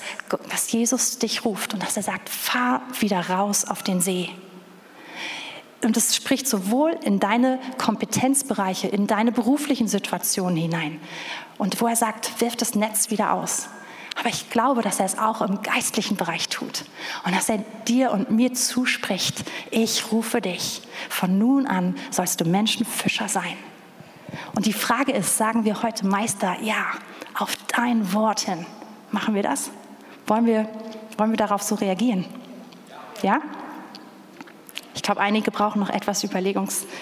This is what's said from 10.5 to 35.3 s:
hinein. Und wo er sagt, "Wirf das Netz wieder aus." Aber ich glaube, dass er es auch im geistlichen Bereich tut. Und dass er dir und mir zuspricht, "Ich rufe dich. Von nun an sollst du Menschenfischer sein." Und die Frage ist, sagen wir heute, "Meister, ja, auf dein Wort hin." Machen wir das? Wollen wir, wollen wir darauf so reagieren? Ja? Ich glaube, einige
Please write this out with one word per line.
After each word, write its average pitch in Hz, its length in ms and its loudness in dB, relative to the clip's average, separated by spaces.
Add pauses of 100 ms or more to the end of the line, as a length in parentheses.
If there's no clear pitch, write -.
hinein. 160 420 0 (580)
Und - 220 0
wo 233 80 4
er 233 80 2
sagt, 220 460 0
"Wirf 233 160 0
das - 180 0
Netz 214 360 0
wieder 202 200 2
aus." - 380 -2 (500)
Aber - 80 0
ich - 220 -4
glaube, 233 320 4
dass 202 180 0
er 196 60 4
es 190 120 -2
auch 220 240 2
im 190 200 0
geistlichen - 560 0
Bereich 165 320 -2
tut. - 340 -6 (400)
Und 185 100 0
dass 190 140 2
er 214 160 2 (240)
dir 247 240 4
und 214 180 2
mir 247 240 4
zuspricht, - 920 0 (260)
"Ich 226 400 2
rufe 226 300 2
dich. 180 400 -4 (260)
Von 185 300 2
nun 254 280 6
an 185 300 2 (160)
sollst - 300 0
du 165 40 2
Menschenfischer 208 840 0
sein." 180 260 -2 (1000)
Und 196 100 2
die 214 80 4
Frage 254 400 2
ist, 190 240 2
sagen 226 260 2
wir 208 180 2
heute, 226 240 0
"Meister, 196 560 0
ja, 220 240 0 (480)
auf - 220 -2 (180)
dein 233 380 2
Wort 214 300 2
hin." 180 240 -2 (460)
Machen 214 240 0
wir 196 80 2
das? - 280 -2 (560)
Wollen 226 180 6
wir, 220 220 4 (500)
wollen 220 140 4
wir 220 60 2
darauf 202 260 2
so 214 120 0
reagieren? 196 500 2 (960)
Ja? 208 180 4 (1500)
Ich - 80 -10
glaube, 202 200 0
einige 208 280 2